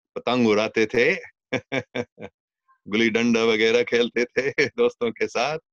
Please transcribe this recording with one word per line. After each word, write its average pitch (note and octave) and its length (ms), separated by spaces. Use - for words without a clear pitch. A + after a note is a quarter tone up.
पतंग A#2+ 320
उड़ाते G#2+ 380
थे, C3 280
<laughs> B2 800
गुल्ली A2 240
डंडा A2+ 340
वगैरह A2+ 400
खेलते A#2+ 420
थे C3 240
<laughs> C3+ 280
दोस्तों A#2+ 340
के - 160
साथ C#3 300